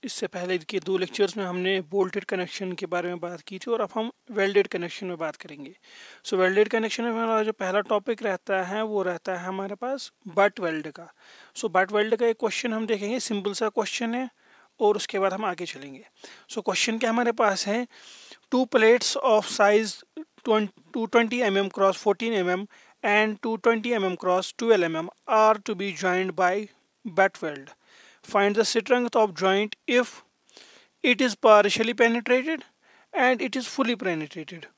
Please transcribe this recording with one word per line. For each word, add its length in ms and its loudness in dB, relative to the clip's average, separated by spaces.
इससे 240 -6
पहले 300 -4
के 220 -6
दो 180 -2
लेक्चर्स 400 -2
में 80 -4
हमने 360 -2
बोल्टेड 420 -2
कनेक्शन 480 -6
के 140 -8
बारे 240 -4
में 100 -8
बात 220 -10
की 180 -14
थी 120 -6
और 100 0
अब 140 -4
हम 160 -4
वेल्डेड 360 2
कनेक्शन 400 -8
में 100 -8
बात 180 -6
करेंगे। 400 -16
So, 80 -4
वेल्डेड 340 4
कनेक्शन 360 -2
में 80 -2
हमारा 320 0
जो 80 -2
पहला 280 -2
टॉपिक 440 -2
रहता 400 -2
है, 200 -4
वो 200 -2
रहता 280 -4
है 140 -6
हमारे 300 -6
पास 360 -8
बट 320 2
वेल्ड 280 -4
का। 240 -16
So, 140 -4
बट 200 2
वेल्ड 240 2
का 100 0
एक 140 2
क्वेश्चन 340 -2
हम 120 -4
देखेंगे, 340 -4
सिंपल 340 -4
सा 160 -2
क्वेश्चन 460 -4
है, 140 -6
और 160 4
उसके 240 -4
बाद 140 2
हम 120 -4
आगे 200 -4
चलेंगे। 400 -16
So, 80 -6
क्वेश्चन 380 -2
क्या 120 0
हमारे 220 2
पास 360 0
है, 200 -2
"Two 200 2
plates 420 4
of 280 4
size 580 2
twen-, 480 -2
two 180 -2
twenty 340 2
M 160 2
M 20 -6
cross 160 4
fourteen 360 0
M 120 0
M 100 -6
and 400 2
two 120 -4
twenty 320 0
M 40 0
M 120 0
cross 380 0
twelve 260 4
M 60 -4
M 120 -4
are 300 4
to 160 -6
be 280 -8
joined 360 -2
by 260 2
butt 240 2
weld। 260 -10
Find 300 4
the 60 4
strength 400 0
of 280 2
joint 580 2
if 60 -2
it 220 4
is 80 -2
partially 560 6
penetrated 600 0
and 220 2
it 100 -4
is 280 -6
fully 160 2
penetrated। 680 -8